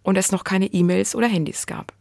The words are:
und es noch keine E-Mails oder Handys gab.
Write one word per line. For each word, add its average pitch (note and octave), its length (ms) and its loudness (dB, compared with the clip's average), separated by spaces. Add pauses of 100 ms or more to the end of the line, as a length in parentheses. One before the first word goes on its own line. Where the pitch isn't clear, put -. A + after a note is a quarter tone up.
und F#3+ 160 2
es F#3+ 140 0
noch F#3+ 120 -2
keine F#3+ 220 0
E-Mails F3+ 500 2
oder A#3 120 2
Handys F3 400 -2
gab. - 340 -10